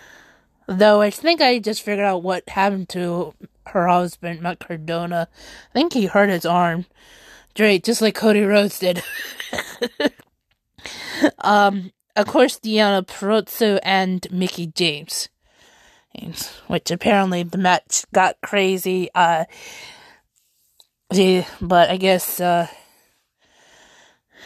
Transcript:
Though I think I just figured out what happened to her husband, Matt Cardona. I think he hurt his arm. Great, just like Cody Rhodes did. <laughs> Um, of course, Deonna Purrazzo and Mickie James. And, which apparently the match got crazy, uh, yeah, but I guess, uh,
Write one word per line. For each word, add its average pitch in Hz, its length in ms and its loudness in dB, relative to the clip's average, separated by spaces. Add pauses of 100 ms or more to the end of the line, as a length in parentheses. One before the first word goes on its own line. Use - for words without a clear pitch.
(640)
Though 208 360 4
I 208 80 2
think 320 320 -2
I 247 180 4
just 214 220 -6
figured 202 240 -2
out 185 180 0
what 180 240 -4
happened 190 420 -2
to 175 440 -6 (340)
her 175 200 0
husband, 175 540 -2
Matt 170 180 -8
Cardona. 170 680 -6 (420)
I - 40 -20
think 330 180 0
he 214 140 0
hurt 202 240 2
his 175 160 -2
arm. 175 400 0 (680)
Great, 202 300 2
just 226 180 -2
like 214 140 2
Cody 208 280 4
Rhodes 202 360 2
did. 175 280 -2
<laughs> - 60 -14 (2250)
Um, 196 520 2 (240)
of 208 120 0
course, - 320 2
Deonna 208 460 0
Purrazzo 208 800 0
and 185 480 0
Mickie 180 360 -4
James. 156 640 -6 (840)
And, - 220 -14 (320)
which - 240 -4
apparently 185 520 0
the 175 140 -6
match 180 560 0
got 185 280 2
crazy, 190 720 -2
uh, 170 300 2 (1700)
yeah, 185 340 4 (160)
but 175 280 4
I 185 80 -2
guess, 185 420 0
uh, 175 280 0 (1800)